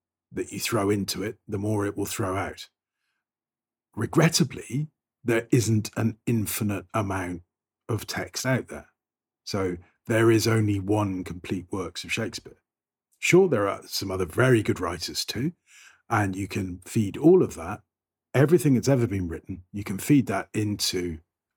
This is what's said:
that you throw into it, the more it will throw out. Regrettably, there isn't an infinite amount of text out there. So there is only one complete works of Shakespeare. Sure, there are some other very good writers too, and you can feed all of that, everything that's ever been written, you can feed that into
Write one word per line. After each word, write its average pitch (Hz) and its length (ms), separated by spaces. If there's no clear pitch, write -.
that - 220
you 95 80
throw 101 300
into 95 320
it, 110 160
the 104 80
more 101 300
it 101 100
will 101 80
throw 101 320
out. 90 320
Regrettably, 151 920
there 113 260
isn't 110 460
an 110 300
infinite 104 640
amount 95 500
of 107 180
text - 380
out 127 240
there. - 200
So 92 340
there 113 240
is 110 160
only 107 340
one 95 440
complete 90 480
works 92 320
of 90 80
Shakespeare. - 480
Sure, 185 300
there 107 180
are 98 200
some - 240
other 92 160
very 123 360
good 92 180
writers 85 440
too, 147 280
and 101 260
you 98 100
can 92 380
feed 98 320
all 165 260
of 104 120
that, - 260
everything 147 400
that's 117 140
ever 127 180
been 95 220
written, 87 340
you 101 100
can 101 140
feed 135 300
that 98 260
into 92 640